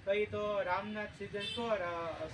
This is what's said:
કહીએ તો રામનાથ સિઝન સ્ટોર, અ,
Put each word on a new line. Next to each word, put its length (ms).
કહીએ 200
તો 380
રામનાથ 440
સિઝન 340
સ્ટોર, 320
અ, 400